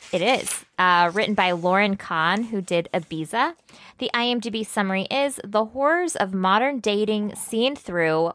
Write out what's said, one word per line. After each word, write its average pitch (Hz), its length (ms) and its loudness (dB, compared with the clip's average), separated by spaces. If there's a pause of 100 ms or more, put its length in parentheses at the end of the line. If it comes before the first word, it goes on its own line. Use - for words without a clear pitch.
(120)
It 175 100 0
is. - 420 0 (140)
Uh, 175 340 4
written 214 220 0
by 185 160 2
Lauren 190 480 2
Kahn, 175 460 0
who 220 180 -4
did 175 320 0
Ibiza. 185 600 -2 (440)
The 247 160 -4
I 233 140 0
M 240 120 0
D 233 80 -8
B 214 160 -4
summary 190 460 -2
is, 277 340 0
"The 214 220 0
horrors 302 500 0
of 190 160 -2
modern 208 480 2
dating 208 560 0
seen 247 400 -2
through 165 580 0